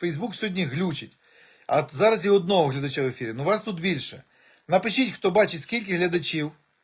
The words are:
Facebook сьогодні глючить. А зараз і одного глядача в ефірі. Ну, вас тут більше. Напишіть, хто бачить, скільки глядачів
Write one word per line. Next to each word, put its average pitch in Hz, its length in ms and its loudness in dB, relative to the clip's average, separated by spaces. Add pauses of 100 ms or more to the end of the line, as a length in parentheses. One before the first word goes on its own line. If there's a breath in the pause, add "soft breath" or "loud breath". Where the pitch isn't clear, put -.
Facebook 175 320 -4
сьогодні 190 300 -2
глючить. 147 520 -4 (500 soft breath)
А 147 260 2
зараз 196 340 4
і 202 40 2
одного 185 360 4
глядача 139 360 -4
в 131 40 0
ефірі. 120 260 -6
Ну, 127 120 -8
вас 202 180 0
тут 190 180 -8
більше. 165 420 -4 (460 soft breath)
Напишіть, 202 440 2
хто - 180 -2
бачить, 180 300 2
скільки 196 360 -4
глядачів 165 560 -2 (320)